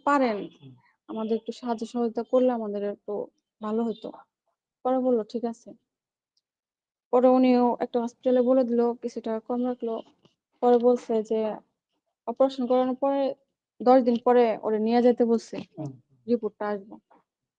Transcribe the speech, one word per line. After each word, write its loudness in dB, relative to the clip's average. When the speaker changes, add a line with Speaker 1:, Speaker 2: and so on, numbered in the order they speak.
Speaker 1:
পারেন 2
Speaker 2:
হুম। -20
Speaker 1:
আমাদের -4
একটু -8
সাহায্য -8
সহযোগিতা -4
করলে 2
আমাদের -6
একটু -8
ভালো -4
হতো। -8
পরে 0
বলল 2
ঠিক -8
আছে। -10
পরে 4
উনিও 4
একটা -4
হসপিটালে -2
বলে 2
দিল, -2
কিছু -10
টাকা -6
কম -6
রাখলো। -6
পরে 6
বলছে 2
যে -2
অপারেশন 0
করানোর 0
পরে -2
দশ 6
দিন 0
পরে 4
ওরে -2
নিয়ে 2
যেতে 4
বলছে, -2
Speaker 2:
হুম। -12
Speaker 1:
রিপোর্টটা -4
আসবো। -8